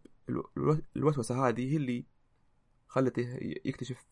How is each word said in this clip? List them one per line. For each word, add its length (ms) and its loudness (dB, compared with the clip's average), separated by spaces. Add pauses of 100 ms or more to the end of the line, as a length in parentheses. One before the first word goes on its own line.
(300)
الو-، 280 -4
الو-، 240 4 (140)
الوسوسة 520 2
هذه 240 0
هي 60 2
اللي 280 -2 (840)
خلته 340 2
ي-، 440 -6
يكتشف، 460 -6